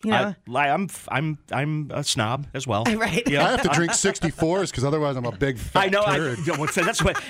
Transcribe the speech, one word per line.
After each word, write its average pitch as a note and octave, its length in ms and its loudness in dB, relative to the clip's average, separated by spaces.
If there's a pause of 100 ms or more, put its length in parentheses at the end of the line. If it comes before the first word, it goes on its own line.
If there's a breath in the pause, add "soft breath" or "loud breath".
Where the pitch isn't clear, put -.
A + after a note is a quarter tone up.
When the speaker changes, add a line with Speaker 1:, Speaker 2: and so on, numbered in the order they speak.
Speaker 1:
you A3 120 0
Speaker 2:
I, - 80 2
Speaker 1:
know. G3+ 120 -4 (140)
Speaker 2:
li-, B2 140 0
I'm D3 220 2
f-, - 280 -10
I'm, D3+ 240 0 (160)
I'm D3 400 -2
a C#3+ 100 -2
snob C3 520 -2
as C3+ 120 -6
well. A2 180 2
Speaker 1:
<laughs> A3 120 2
Right. A3 320 0
Speaker 2:
Yeah. C#3+ 180 4
Speaker 3:
I - 60 2
have B3 100 2
to F#3 60 2
drink D#3+ 240 2
sixty-fours F3 800 0
'cause B2 100 -4
otherwise C#3+ 340 0
I'm B2 100 -4
a A2+ 60 -2
big B2 260 0
fat - 260 -2
Speaker 2:
I - 40 2
know. G3+ 180 4
Speaker 3:
turd. C#3 320 0
Speaker 2:
I, F3 40 -8
you D#3+ 140 -2
know, D3 100 -2
so - 160 0
that's A3+ 220 0
what, - 260 2